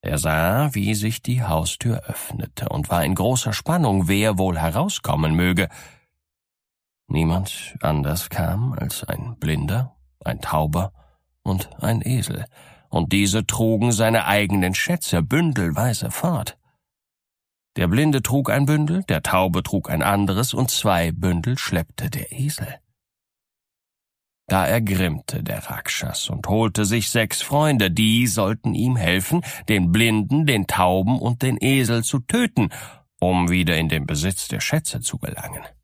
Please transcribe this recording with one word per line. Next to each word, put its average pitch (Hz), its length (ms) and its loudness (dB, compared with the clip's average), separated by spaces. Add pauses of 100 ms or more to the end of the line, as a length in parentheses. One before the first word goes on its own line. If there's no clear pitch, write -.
Er 73 160 -4
sah, 95 560 0
wie 101 200 0
sich 107 280 -2
die 123 200 0
Haustür 82 640 -2
öffnete - 600 -8
und - 220 -4
war 85 140 2
in 87 100 2
großer 110 380 0
Spannung, 104 560 2
wer 101 280 4
wohl 92 220 0
herauskommen 80 760 0
möge. 90 340 2 (1400)
Niemand 82 720 -2
anders 76 480 -2
kam 101 440 -2
als - 320 -6
ein - 340 -8
Blinder, 80 580 -2 (280)
ein - 160 -4
Tauber 78 520 -2 (500)
und 95 280 -4 (120)
ein 110 220 0
Esel, - 420 -2 (420)
und 85 240 0
diese 101 340 2
trugen 113 460 2
seine 110 340 2
eigenen 95 480 2
Schätze - 480 0
bündelweise 123 880 0
fort. - 480 -4 (1160)
Der 90 100 2
Blinde 135 360 4
trug 131 280 0
ein 135 160 4
Bündel, 151 380 2
der 80 180 0
Taube 92 400 2
trug - 260 -2
ein 80 140 0
anderes, 101 500 2
und 117 180 0
zwei 85 420 2
Bündel 87 440 0
schleppte - 540 -4
der - 220 -8
Esel. 139 360 -4 (1800)
Da 92 200 2
ergrimmte 95 760 0
der - 280 -8
Rakshas - 580 -6
und 69 200 -6
holte 107 360 2
sich 107 240 0
sechs - 320 0
Freunde, 139 500 2
die 110 360 4
sollten 104 480 -2
ihm 123 220 0
helfen, 95 460 0 (260)
den 92 240 4
Blinden, 113 540 2
den 107 200 2
Tauben 95 520 2
und 120 220 -2
den 131 180 0
Esel 120 460 2
zu - 140 -2
töten, 220 500 0 (500)
um 87 300 2
wieder 85 300 2
in 80 100 0
den 76 180 -2
Besitz 80 420 -4
der - 120 -6
Schätze - 400 -4
zu - 160 -6
gelangen. - 460 -10 (220)